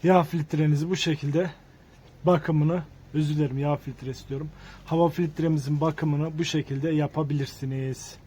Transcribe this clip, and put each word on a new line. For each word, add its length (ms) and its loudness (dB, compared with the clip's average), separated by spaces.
Yağ 200 6
filtrenizi 680 2
bu 60 0
şekilde 540 0
bakımını, 580 2
özür 200 0
dilerim, 240 0
yağ 180 0
filtresi 520 -10
diyorum. 220 -6
Hava 240 4
filtremizin 720 0
bakımını 580 0
bu 60 0
şekilde 460 -2
yapabilirsiniz. 1300 -4